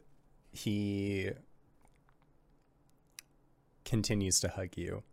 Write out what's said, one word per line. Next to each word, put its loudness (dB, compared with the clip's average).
he 0
continues 4
to 0
hug -6
you -6